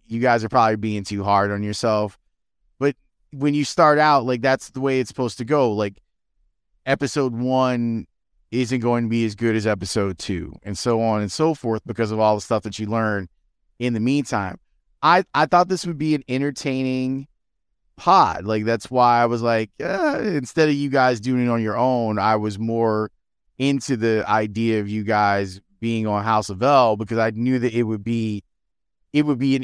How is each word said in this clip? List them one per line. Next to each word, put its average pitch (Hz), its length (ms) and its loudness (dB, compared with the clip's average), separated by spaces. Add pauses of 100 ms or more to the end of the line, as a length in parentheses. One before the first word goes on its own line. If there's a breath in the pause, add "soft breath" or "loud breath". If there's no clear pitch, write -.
you 113 120 -6
guys 117 240 2
are 110 60 -4
probably 113 280 4
being 104 260 -4
too 101 200 -6
hard 101 280 2
on 101 100 -4
yourself. 104 560 -2 (600)
But 139 160 0 (360)
when 143 220 -2
you 147 120 0
start 151 340 4
out, 147 260 4
like, 123 160 -2
that's 131 300 0
the - 80 -10
way 131 200 0
it's 123 100 -2
supposed 127 280 -6
to 120 80 -8
go. 131 260 2
Like, 104 300 -4 (840)
episode 135 480 -2
one 123 720 -2 (420)
isn't 123 300 -2
going 120 240 0
to 113 60 -2
be 117 160 0
as 104 100 -4
good 113 200 0
as 107 120 0
episode 98 500 -2
two, 85 360 -6 (100)
and 101 120 -8
so 117 280 0
on 110 180 0
and 101 100 -4
so 160 220 0
forth 113 320 -4
because 113 240 -4
of 107 100 -4
all 107 140 4
the 104 80 -2
stuff 110 220 -2
that 104 160 -10
you 107 80 -6
learn 107 420 -2 (480)
in 120 160 -2
the 113 60 -2
meantime. 113 580 -2 (460)
I, 175 200 4 (120)
I 151 100 4
thought 180 240 4
this 185 160 -4
would 165 140 -6
be 151 160 0
an 139 120 -4
entertaining 131 1000 -4 (720)
pod. 135 480 2
Like, 107 200 0
that's 113 240 -2
why 120 320 4
I 120 60 4
was 117 160 0
like, 113 260 0 (100)
uh, 302 440 -2
instead 156 460 0
of 147 40 2
you 143 160 -2
guys 127 300 2
doing 123 260 0
it 120 40 0
on 117 120 0
your 107 160 -2
own, 120 400 0
I 107 200 2
was 107 200 -4
more 110 540 0 (480)
into 139 360 0
the 110 320 0
idea 110 520 0
of 101 100 -6
you 107 140 -4
guys 101 580 0 (180)
being 113 280 -2
on 104 160 -2
House 107 260 0
of 98 140 -6
L 127 340 4
because 113 220 -4
I 113 100 2
knew 120 300 -2
that 117 140 0
it 120 100 0
would 107 200 -4
be, 110 400 -4 (720)
it 147 140 2
would 143 100 0
be 135 180 2
an 131 80 -2